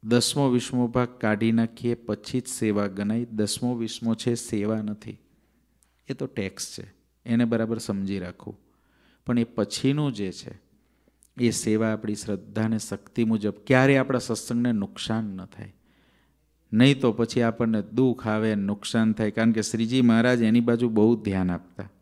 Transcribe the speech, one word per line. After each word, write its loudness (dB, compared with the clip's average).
દસમો 2
વીસમો 0
ભાગ 0
કાઢી 0
નાખીએ 0
પછી -6
જ -12
સેવા 0
ગણાય. -4
દસમો -4
વીસમો -4
છે -2
સેવા -4
નથી, -10
એ -8
તો -8
ટેક્સ -8
છે, -18
એને 2
બરાબર -2
સમજી -6
રાખવું. -12
પણ 0
એ 2
પછીનું -2
જે -6
છે -16
એ 4
સેવા 0
આપણી -4
શ્રદ્ધા -6
અને 0
શક્તિ -4
મુજબ, 0
ક્યારે 6
આપણા 0
સત્સંગને -2
નુકસાન -4
ન -10
થાય. -18
નહીં 6
તો 4
પછી 0
આપણને 0
દુઃખ 0
આવે, 0
નુકસાન 0
થાય. 0
કારણ 2
કે 0
શ્રીજી 0
મહારાજ 6
એની 4
બાજુ 2
બહુ 6
ધ્યાન -2
આપતા. -8